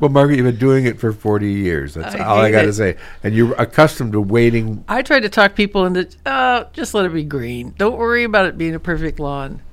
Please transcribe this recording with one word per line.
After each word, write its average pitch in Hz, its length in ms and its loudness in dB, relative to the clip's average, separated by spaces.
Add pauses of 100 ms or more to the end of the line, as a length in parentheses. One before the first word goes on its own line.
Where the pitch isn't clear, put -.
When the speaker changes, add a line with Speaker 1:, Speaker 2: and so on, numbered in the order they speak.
Speaker 1:
Well, 147 100 2
Margaret, 139 260 4
you've 127 100 2
been 120 120 0
doing 135 280 4
it 110 140 -2
for 113 120 -2
forty 104 400 0
years. 82 420 -2
That's 80 200 -8
Speaker 2:
I - 100 -8
Speaker 1:
all 104 140 2
I 110 80 4
Speaker 2:
hate 107 60 2
Speaker 1:
gotta 107 160 4
Speaker 2:
it. 104 60 0
Speaker 1:
say. 104 220 0 (260)
And 107 120 -2
you're 117 200 4
accustomed 131 580 2
to 104 80 2
waiting. 113 680 0
Speaker 2:
I 240 140 -2
try 269 180 2
to 220 80 -4
talk 202 260 2
people 202 320 0
into, 180 220 -2 (180)
"Oh, 262 460 0
just - 220 -10
let 202 100 0
it 175 80 -4
be 160 120 -4
green. 123 540 -8
Don't 214 200 -2
worry 233 260 0
about 208 220 2
it 165 120 -6
being 165 160 -4
a 160 60 -8
perfect 160 400 -4
lawn." 143 400 -8 (120)